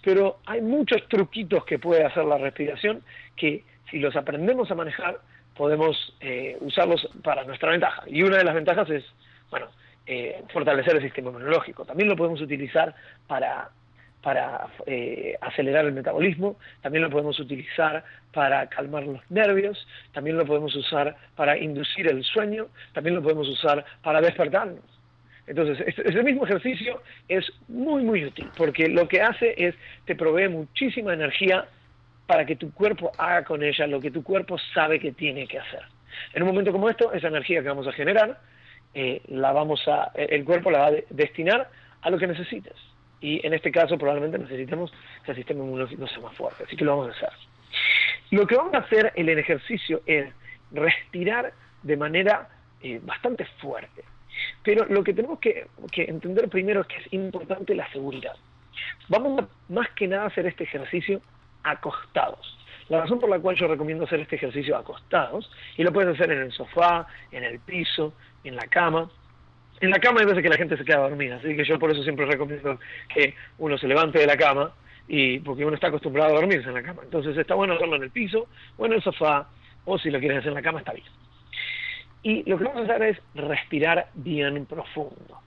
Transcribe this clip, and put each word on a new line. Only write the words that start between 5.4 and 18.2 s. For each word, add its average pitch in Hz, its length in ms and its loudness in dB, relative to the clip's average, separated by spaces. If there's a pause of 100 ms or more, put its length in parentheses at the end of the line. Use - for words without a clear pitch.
podemos, 151 640 0
eh, 131 400 -8
usarlos 170 480 2 (140)
para 135 220 -2
nuestra 139 260 -2
ventaja. 175 360 0
Y 147 160 0
una 190 160 6
de 185 60 6
las 160 100 2
ventajas 170 360 2
es, 143 140 -4 (460)
bueno, 127 180 -8 (380)
eh, 127 360 -8 (100)
fortalecer 147 440 4
el 139 60 2
sistema 127 280 -6
inmunológico. 143 540 -2
También 180 240 0
lo 196 80 4
podemos 165 240 0
utilizar 151 540 -2 (320)
para, 131 440 -4 (500)
para, 135 460 -2 (200)
eh, 123 540 -6
acelerar 139 460 2
el 143 60 0
metabolismo, 165 680 0 (240)
también 156 200 0
lo 160 80 0
podemos 147 280 0
utilizar 156 680 -4 (280)